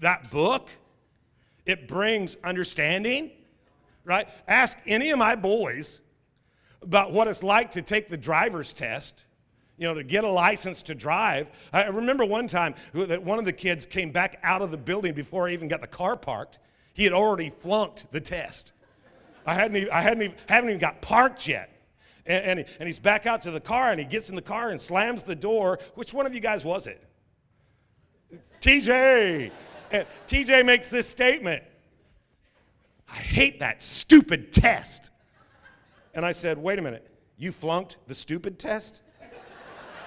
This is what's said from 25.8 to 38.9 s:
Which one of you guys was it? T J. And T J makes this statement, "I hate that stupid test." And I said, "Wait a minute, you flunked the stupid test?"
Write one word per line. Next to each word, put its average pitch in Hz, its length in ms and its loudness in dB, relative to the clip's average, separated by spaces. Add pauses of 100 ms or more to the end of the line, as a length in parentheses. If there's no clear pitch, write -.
Which 233 180 -12
one 277 120 -2
of 254 80 -6
you 240 40 -10
guys 208 260 -2
was 180 220 -4
it? 101 160 -16 (1600)
T 269 200 4
J. 220 720 4 (400)
And 202 160 -2 (220)
T 269 160 -2
J 262 180 6
makes 247 260 6
this 233 200 -2
statement, 208 560 0 (1500)
"I - 60 -16
hate - 420 2
that 117 240 -6
stupid - 720 6
test." - 560 2 (1040)
And 160 100 -4
I 175 60 0
said, 165 260 -2
"Wait 185 220 -2
a 185 40 -4
minute, 117 280 -10 (260)
you 175 140 -8
flunked 170 460 -4 (100)
the 131 80 -14
stupid 175 460 -8
test?" - 420 -8 (1040)